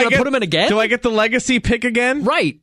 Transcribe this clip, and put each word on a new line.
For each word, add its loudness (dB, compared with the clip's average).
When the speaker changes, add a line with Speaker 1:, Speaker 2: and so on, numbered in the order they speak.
Speaker 1:
gonna 0
Speaker 2:
get, 2
Speaker 1:
put 0
him -2
in 0
again?" 0
Speaker 2:
do 2
I 2
get -2
the 0
legacy 0
pick -2
again? 0
Speaker 1:
Right. -2